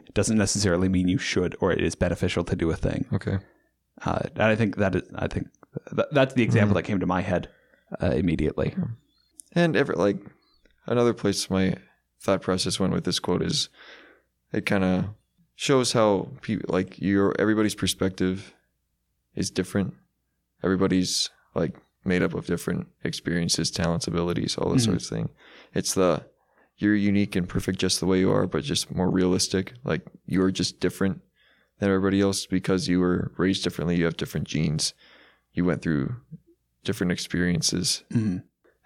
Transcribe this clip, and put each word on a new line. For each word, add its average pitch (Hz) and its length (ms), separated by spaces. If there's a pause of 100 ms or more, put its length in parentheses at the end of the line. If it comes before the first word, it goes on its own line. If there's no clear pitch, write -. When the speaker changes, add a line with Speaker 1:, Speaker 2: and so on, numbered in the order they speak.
(140)
Speaker 1:
doesn't 110 240
necessarily 95 500
mean 92 220
you 92 80
should 90 420
or 90 140
it - 80
is 85 140
beneficial 87 500
to - 100
do 82 160
a - 60
thing. - 340
Speaker 2:
Okay. 98 260 (680)
Speaker 1:
Uh, 85 140 (160)
and - 80
I 110 120
think 107 220
that 95 180
is, - 80 (100)
I - 140
think - 220 (460)
th-, - 160
that's 135 220
the 135 80
example 110 280
Speaker 2:
Mm-hmm. 98 60
Speaker 1:
that 85 80
came 104 180
to 92 40
my 90 160
head, 92 260 (540)
uh, - 60
immediately. 76 680
Speaker 2:
Yeah. 185 100 (720)
And 170 200
every, 120 200
like, 98 220 (720)
another 120 260
place 95 360
my 95 260 (440)
thought 98 220
process 92 380
went 95 140
with 90 100
this 90 160
quote - 240
is - 260 (800)
it 107 140
kinda 95 480 (420)
shows 127 380
how 107 360 (120)
pe-, - 160 (100)
like, 92 320
your, 98 380
everybody's 107 380
perspective 92 800 (800)
is 95 160
different. 92 420 (680)
Everybody's, 92 640 (260)
like, 85 200 (300)
made 90 180
up 87 100
of - 140
different 87 400 (160)
experiences, 82 680
talents, 85 360
abilities, 85 500
all - 140
this 127 120
Speaker 1:
Mm-hmm. 110 100
Speaker 2:
sort - 80
of - 60
thing. - 220 (440)
It's - 200
the, 90 320 (520)
you're 104 180
unique 101 400
and 90 120
perfect - 320
just 92 200
the - 60
way 92 140
you 95 120
are, 98 160
but 78 160
just - 300
more 92 160
realistic. 92 640 (100)
Like, - 220 (200)
you're 92 260
just - 280
different 92 420 (580)
than 101 100
everybody 98 320
else 98 240
because 92 420
you 90 120
were 90 380
raised 92 260
differently. 87 340
You 82 80
have 82 120
different - 300
genes. 78 460 (600)
You 87 120
went 85 160
through 80 340 (680)
different 95 280
experiences. 87 1000
Speaker 1:
Mm-hmm. 107 260 (480)